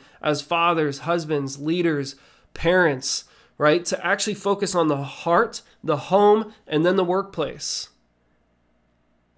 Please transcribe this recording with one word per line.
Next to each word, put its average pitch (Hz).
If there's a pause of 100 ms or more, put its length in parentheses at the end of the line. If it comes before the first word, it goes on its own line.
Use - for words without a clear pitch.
(220)
as 147
fathers, 165
husbands, 151
leaders, 156 (380)
parents, 170 (320)
right? 156
To -
actually 196
focus 196
on 165
the 139
heart, 175 (220)
the 151
home, 208 (140)
and 156
then 185
the 185
workplace. 180 (1500)